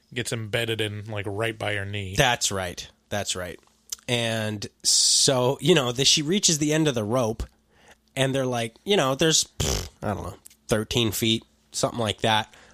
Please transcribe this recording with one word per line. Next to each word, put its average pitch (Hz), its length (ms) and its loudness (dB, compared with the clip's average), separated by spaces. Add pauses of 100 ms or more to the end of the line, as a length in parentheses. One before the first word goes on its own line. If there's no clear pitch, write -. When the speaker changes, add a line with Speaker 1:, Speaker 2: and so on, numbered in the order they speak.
(120)
Speaker 1:
gets 123 220 -6
embedded 113 480 -2
in, 104 240 -4
like, 104 220 -8
right 110 320 -4
by 104 160 -4
her 98 100 -6
knee." 98 320 -8
Speaker 2:
That's 123 340 2
right. 92 380 -6 (200)
That's 101 260 -4
right. 90 240 -10 (480)
And 113 580 -2 (160)
so, - 800 2
you 170 140 6
know, 127 160 2
the, 123 120 -2
she 151 200 4
reaches 170 340 2
the 151 160 0
end 156 140 4
of 139 80 0
the 110 80 0
rope, 113 400 0 (720)
and 135 180 2
they're 131 140 0
like, 117 260 -4 (100)
you 196 140 2
know, 135 160 2
there's, 156 300 4 (160)
pfft, 73 300 -2 (120)
I 104 140 -2
don't - 80 -10
know, - 120 -12 (320)
thirteen 110 440 0
feet, 113 340 0 (260)
something - 280 -4
like 107 220 -2
that, 110 300 2 (220)